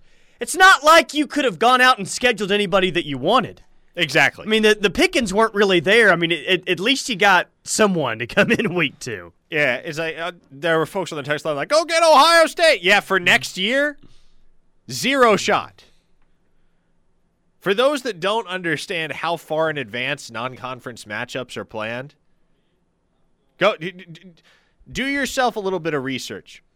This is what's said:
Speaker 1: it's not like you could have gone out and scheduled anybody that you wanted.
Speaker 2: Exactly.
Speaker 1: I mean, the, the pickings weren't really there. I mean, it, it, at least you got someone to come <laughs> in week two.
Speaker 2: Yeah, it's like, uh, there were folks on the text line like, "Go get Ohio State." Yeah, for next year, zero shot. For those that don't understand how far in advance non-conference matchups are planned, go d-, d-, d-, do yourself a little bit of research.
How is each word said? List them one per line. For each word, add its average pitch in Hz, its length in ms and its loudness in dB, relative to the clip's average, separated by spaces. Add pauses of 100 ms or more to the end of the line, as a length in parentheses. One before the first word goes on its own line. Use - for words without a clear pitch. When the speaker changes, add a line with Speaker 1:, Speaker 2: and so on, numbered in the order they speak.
(400)
Speaker 1:
it's - 160 -8
not 381 280 6
like 320 320 4
you 294 100 0
could 285 180 -4
have 208 140 -2
gone 247 240 4
out 254 160 6
and 196 100 -8
scheduled 214 440 -2
anybody 196 400 0
that 170 160 -4
you 139 100 -6
wanted. 160 460 -2 (320)
Speaker 2:
Exactly. 151 500 0
Speaker 1:
I - 20 -10
mean, 220 140 2
the, 214 140 4
the 202 160 0
pickings 277 420 0
weren't 220 220 0
really 196 240 2
there. 202 320 4
I 170 40 4
mean, 170 160 -2
it, 156 160 -4
it, 180 220 -2
at 175 100 -2
least 262 300 -2
you 233 60 -6
got 185 320 2 (160)
someone 165 560 0
to 120 80 -8
come 208 240 0
<laughs> 226 80 0
in 185 160 -4
week 160 240 -4
two. 90 340 -12 (160)
Speaker 2:
Yeah, 147 280 0
it's 151 200 -12
like, 160 220 -8
uh, 175 140 -8 (180)
there 160 260 -2
were 160 80 0
folks 180 260 -8
on 170 40 -10
the 143 80 -8
text 147 220 -6
line 156 100 -4
like, 147 140 -8
"Go 311 160 2
get 330 180 0
Ohio 320 420 6
State." 294 380 2
Yeah, 196 160 4
for 190 200 0
next 180 380 0
year, 277 400 -2 (920)
zero 233 440 2
shot. 135 500 -4 (1700)
For 190 140 -2
those 262 280 0
that 208 180 -8
don't 202 280 -2
understand 170 640 -6
how 165 240 -4
far 160 320 -2
in 151 80 -6
advance 127 520 -8
non-conference 123 760 -12
matchups 120 500 -10
are 110 80 -8
planned, 117 500 -10 (1400)
go 185 200 0
d-, 165 140 -10
d-, 180 120 -20
d-, 170 280 -20 (600)
do 226 140 -6
yourself 269 500 -2
a 220 60 -8
little 190 180 -4
bit 160 140 -4
of 139 100 -4
research. 120 580 -10 (140)